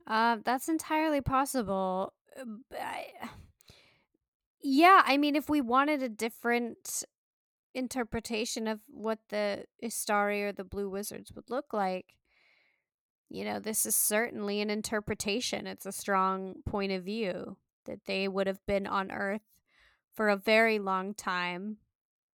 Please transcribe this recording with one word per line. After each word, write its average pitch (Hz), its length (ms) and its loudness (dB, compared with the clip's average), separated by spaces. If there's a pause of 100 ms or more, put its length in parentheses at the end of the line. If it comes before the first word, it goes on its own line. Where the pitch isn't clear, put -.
(120)
Uh, 226 320 4
that's 254 260 -2
entirely 311 520 0
possible. 196 920 0 (260)
Uh, 262 60 -12
b-, 220 320 -12
I, - 280 -6 (1600)
yeah, 320 440 10
I 269 120 6
mean, 294 180 4
if 302 140 0
we 302 120 2
wanted 269 400 2
a 254 80 -4
different 233 920 -4 (720)
interpretation 233 920 -4
of 214 200 -2
what 220 320 -4 (100)
the 208 360 -2 (180)
Istari 208 580 0
or 202 100 -2
the 196 120 -8
Blue 196 260 -6
Wizards 196 440 -8
would - 160 -16
look 262 240 -6
like, 185 420 -2 (1160)
you 190 140 -8
know, 208 160 -4
this 214 260 -2
is 220 100 0
certainly 208 640 0
an 214 80 -2
interpretation. 208 960 -4
It's 190 180 -12
a 196 60 -8
strong 190 640 0 (100)
point 196 260 -2
of 185 120 -4
view 196 540 -6 (280)
that - 200 -12
they 196 220 -2
would 190 200 0
have 190 180 -4
been 202 220 0
on 196 240 -2
Earth 202 300 -4 (720)
for 214 160 2
a 202 80 4
very 220 420 6
long 190 340 -2
time 180 640 -4 (580)